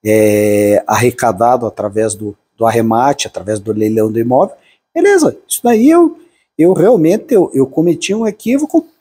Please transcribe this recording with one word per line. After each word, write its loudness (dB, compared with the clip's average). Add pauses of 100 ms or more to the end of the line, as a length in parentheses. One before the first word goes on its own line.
é, 2
arrecadado 0
através -4
do, -12 (200)
do -4
arremate, 0
através -8
do -8
leilão -2
do -4
imóvel. 0 (380)
Beleza, 2 (120)
isso -8
daí 2
eu, 2 (380)
eu 4
realmente 2
eu, 2
eu 0
cometi -2
um -4
equívoco -2 (160)